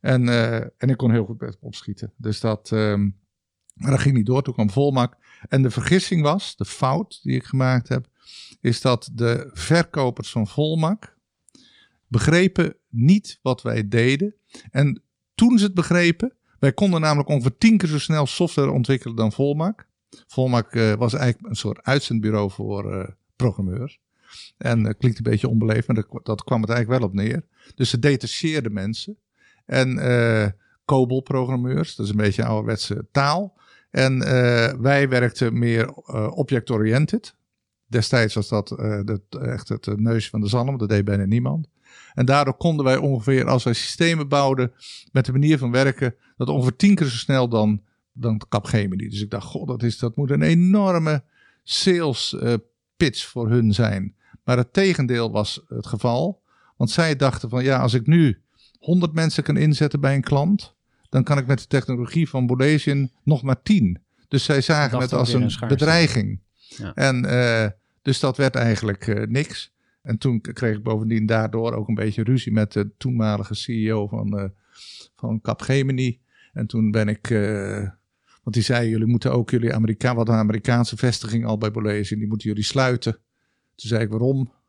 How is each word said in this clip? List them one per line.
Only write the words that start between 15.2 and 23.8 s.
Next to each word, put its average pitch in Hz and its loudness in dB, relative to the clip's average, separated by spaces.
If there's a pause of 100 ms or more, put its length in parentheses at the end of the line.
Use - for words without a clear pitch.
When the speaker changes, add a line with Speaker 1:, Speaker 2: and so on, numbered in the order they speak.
Speaker 1:
toen 240 6
ze 202 4
het 196 -2
begrepen, 175 2 (260)
wij 135 2
konden 180 2
namelijk 147 0
ongeveer 131 0
tien 226 4
keer 180 0
zo 151 -2
snel 151 0
software 143 0
ontwikkelen 127 -2
dan 110 0
Volmac. 151 -2 (400)
Volmac, 123 0
eh, 110 2
was 113 0
eigenlijk 131 -2
een 117 -6
soort - -6
uitzendbureau 107 0
voor, 101 -8
eh, 95 -8 (280)
programmeurs. 110 -4 (560)